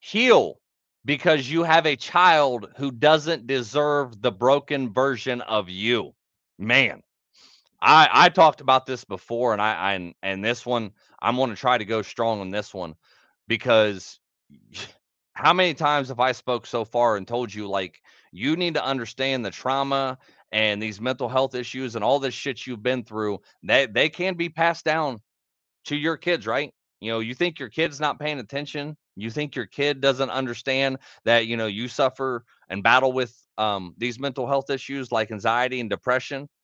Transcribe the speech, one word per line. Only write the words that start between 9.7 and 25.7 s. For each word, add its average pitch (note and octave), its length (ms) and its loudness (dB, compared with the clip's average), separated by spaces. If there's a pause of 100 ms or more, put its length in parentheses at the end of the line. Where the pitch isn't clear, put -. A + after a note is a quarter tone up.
I, F#2+ 200 -2
and, F2 280 -8
and G2 200 -4
this A#2 220 -4
one, A2+ 280 -4 (280)
I'm A#2+ 160 0
gonna B2+ 180 -2
try B2+ 220 0
to A2 80 -4
go A2 160 -2
strong A2+ 400 -2
on F#2+ 100 -8
this G2+ 220 -8
one F2 220 -10 (520)
because A2 720 0 (320)
<sighs> - 840 -20
how D#3 180 4
many F3+ 220 2
times D3 340 0
have A#2+ 120 -6
I B2+ 120 2
spoke A#2+ 340 -4
so A#2 200 -4
far A#2+ 300 2
and F#2+ 120 -8
told A#2 240 -4
you, G#2 160 -8
like, F#2+ 320 -4 (320)
you B2 240 -2
need F3 180 -2
to D3 100 -2
understand C3 600 -4
the G2+ 60 -4
trauma C3+ 680 -2 (340)
and G#2+ 320 0
these G#2+ 180 -8
mental B2+ 280 -4
health C3 260 0
issues B2+ 400 -8
and G#2+ 80 -4
all B2+ 160 2
this C3 160 -4
shit - 320 -8
you've A#2+ 160 -10
been B2 220 -2
through, G#2+ 360 -4 (220)
they, B2+ 240 2
they B2 220 0
can F3+ 260 -4
be E3+ 140 -4
passed E3 360 -2
down D3+ 360 -2 (640)